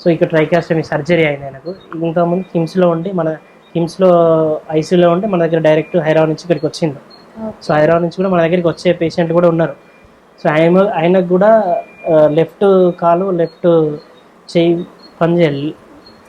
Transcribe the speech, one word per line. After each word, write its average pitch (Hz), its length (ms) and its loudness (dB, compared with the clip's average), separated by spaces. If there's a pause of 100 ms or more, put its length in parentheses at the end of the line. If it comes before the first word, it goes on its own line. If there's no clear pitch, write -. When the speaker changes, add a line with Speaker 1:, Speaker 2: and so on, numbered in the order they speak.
Speaker 1:
So 180 80 2
ఇక్కడ 165 160 0
ట్రైకాస్టమీ 160 560 0
సర్జరీ 160 420 -2
అయింది 139 200 -6
ఆయనకు. 139 300 -14 (200)
ఇంతకుముందు 170 480 -2
కిమ్స్లో 175 460 -2
ఉండి, 170 220 -4
మన 160 220 -2 (400)
కిమ్స్లో 170 360 -2 (640)
ఐసీయూలో 170 400 2
ఉండి 185 160 -2
మన 180 180 0
దగ్గర 165 140 -2
డైరెక్ట్ 156 380 0
హైదరాబాద్ 156 320 2
నుంచి 156 120 -6
ఇక్కడికి 170 240 -4
వచ్చిండు. 151 320 -4 (500)
Speaker 2:
ఓకే. - 200 -12
Speaker 1:
So 170 60 -2
హైదరాబాద్ 160 280 2
నుంచి 170 140 -4
కూడా 190 140 -2
మన 175 120 2
దగ్గరికి 170 260 0
వచ్చే 165 240 -2
పేషెంట్ 170 420 -2
కూడా 175 160 4
ఉన్నారు. 165 240 0 (680)
So 170 80 0
ఆయన, 170 380 4
ఆయనకు 180 380 0
కూడా, 185 560 2 (300)
ఆ, 156 140 6
లెఫ్ట్ 175 640 2 (100)
కాలు, 175 300 0
లెఫ్ట్ 165 680 0 (600)
చేయి 170 280 2 (360)
పని 170 180 0
చేయాలి. 147 360 -2 (540)